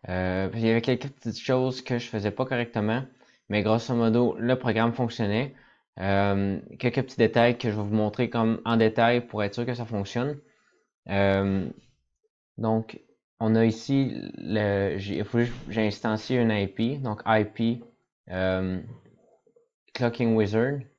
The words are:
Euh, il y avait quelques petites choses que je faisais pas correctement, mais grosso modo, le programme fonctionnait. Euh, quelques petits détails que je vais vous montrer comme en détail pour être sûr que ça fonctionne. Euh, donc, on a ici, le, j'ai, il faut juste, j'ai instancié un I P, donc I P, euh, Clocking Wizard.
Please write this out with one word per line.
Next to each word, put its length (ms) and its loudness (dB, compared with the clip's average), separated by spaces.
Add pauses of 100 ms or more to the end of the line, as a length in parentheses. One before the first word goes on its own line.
Euh, 460 -2
il 80 -4
y 80 2
avait 120 4
quelques 280 -2
petites 300 -10
choses 420 0
que 180 -4
je 80 -10
faisais 240 -4
pas 140 -4
correctement, 580 -2 (460)
mais 140 0
grosso 300 2
modo, 440 2
le 200 0
programme 360 0
fonctionnait. 600 -2 (460)
Euh, 640 0 (180)
quelques 220 0
petits 160 -8
détails 400 4
que 120 -2
je 60 -2
vais 60 -2
vous 120 -2
montrer 360 0
comme 340 0
en 140 2
détail 500 4
pour 160 -4
être 100 -4
sûr 120 -4
que 80 -4
ça 120 -6
fonctionne. 540 -4 (680)
Euh, 600 2 (880)
donc, 440 -2 (400)
on 140 4
a 100 6
ici, 460 0 (260)
le, 600 0
j'ai, 200 -4
il 80 -2
faut 140 0
juste, 140 2 (140)
j'ai 180 0
instancié 540 -2
un 100 4
I 180 0
P, 300 -2
donc 280 -6
I 180 4
P, 400 -2 (460)
euh, 520 -2 (1120)
Clocking 440 0
Wizard. 420 2 (200)